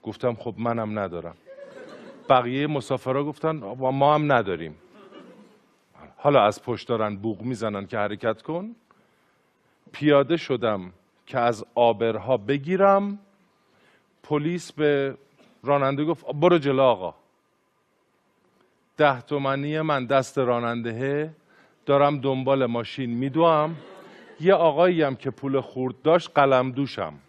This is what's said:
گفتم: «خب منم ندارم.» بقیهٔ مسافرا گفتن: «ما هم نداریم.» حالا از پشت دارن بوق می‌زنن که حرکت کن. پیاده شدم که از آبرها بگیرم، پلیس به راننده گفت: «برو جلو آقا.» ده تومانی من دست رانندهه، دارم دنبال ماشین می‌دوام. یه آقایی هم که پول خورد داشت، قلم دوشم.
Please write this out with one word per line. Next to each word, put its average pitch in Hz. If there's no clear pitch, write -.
گفتم: 113
«خب 110
منم 113
ندارم.» 87
بقیهٔ 131
مسافرا 139
گفتن: 156
«ما 135
هم 151
نداریم.» 85
حالا 135
از 104
پشت 113
دارن 107
بوق 101
می‌زنن 107
که 113
حرکت 104
کن. 190
پیاده 147
شدم 107
که 135
از 120
آبرها 113
بگیرم، 185
پلیس 156
به 143
راننده 139
گفت: 160
«برو 165
جلو 135
آقا.» 92
ده 143
تومانی 139
من 147
دست 135
رانندهه، 120
دارم 143
دنبال 131
ماشین 117
می‌دوام. 151
یه 180
آقایی 165
هم 135
که 135
پول 135
خورد 127
داشت، 160
قلم 131
دوشم. 113